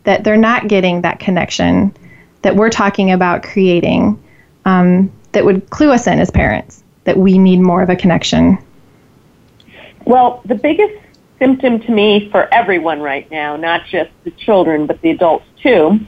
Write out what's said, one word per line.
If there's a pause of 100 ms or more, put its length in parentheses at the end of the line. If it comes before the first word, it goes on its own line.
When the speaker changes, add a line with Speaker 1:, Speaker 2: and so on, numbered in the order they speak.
Speaker 1:
that
they're
not
getting
that
connection (480)
that
we're
talking
about
creating, (440)
um, (200)
that
would
clue
us
in
as
parents (220)
that
we
need
more
of
a
connection? (1500)
Speaker 2:
Well,
the
biggest (440)
symptom
to
me
for
everyone
right
now,
not
just (140)
the
children,
but
the
adults (160)
too,